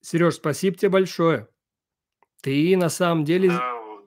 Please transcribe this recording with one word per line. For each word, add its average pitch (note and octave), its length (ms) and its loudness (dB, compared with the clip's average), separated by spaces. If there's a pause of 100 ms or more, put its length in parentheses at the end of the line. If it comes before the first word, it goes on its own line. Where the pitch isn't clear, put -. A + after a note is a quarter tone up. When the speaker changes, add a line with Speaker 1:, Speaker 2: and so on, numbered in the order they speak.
Speaker 1:
Серёж, E3 360 0
спасибо F3 400 -2
тебе G3 140 0
большое. E3+ 580 0 (920)
Ты D3+ 340 2
на F3 120 2
самом E3+ 360 -2
деле F3+ 260 2
Speaker 2:
Да, B2+ 240 -4 (320)